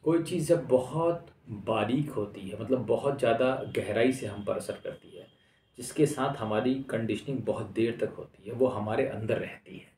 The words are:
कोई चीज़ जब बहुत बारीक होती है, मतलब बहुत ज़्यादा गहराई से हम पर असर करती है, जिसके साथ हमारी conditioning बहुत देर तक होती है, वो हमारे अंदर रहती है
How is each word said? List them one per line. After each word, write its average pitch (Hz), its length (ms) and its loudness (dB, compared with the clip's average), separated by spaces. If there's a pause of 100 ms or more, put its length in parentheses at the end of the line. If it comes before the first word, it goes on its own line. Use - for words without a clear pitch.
कोई 165 180 4
चीज़ 156 260 -2
जब 170 200 6
बहुत 170 580 2 (220)
बारीक 110 640 0
होती 101 380 -6
है, - 140 -8
मतलब 120 240 0
बहुत 127 320 0
ज़्यादा 127 360 4 (220)
गहराई 110 360 2
से 120 140 -4
हम 104 180 -6
पर - 120 -2
असर - 280 -6
करती - 340 -12
है, - 80 -18 (520)
जिसके 143 280 2
साथ 139 300 -2
हमारी 113 380 2 (160)
conditioning 113 540 -2
बहुत 107 260 -2
देर 113 300 2
तक 104 180 -2
होती 95 300 -16
है, 117 60 -8
वो 123 120 4
हमारे 110 400 0
अंदर 110 320 -2
रहती - 400 -10
है - 200 -20